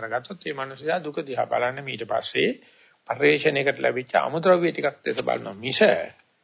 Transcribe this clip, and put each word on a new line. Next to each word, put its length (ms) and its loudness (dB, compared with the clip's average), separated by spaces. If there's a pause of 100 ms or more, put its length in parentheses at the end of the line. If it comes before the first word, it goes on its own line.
අරගත්තොත් 360 -6
මේ 140 -6
මිනිස්සයා 440 -4
දුක 200 -8
දිහා 260 -4
බලන්නේ 420 -2
ඊට 180 -8
පස්සේ 440 0 (600)
පරිශ්‍රණයකට 720 2
ලැබිච්ච 360 0
අමුද්‍රව්‍ය 540 4
ටිකක් 300 -2
දැස 200 -4
බලනවා 360 -2
මිස 240 -2 (640)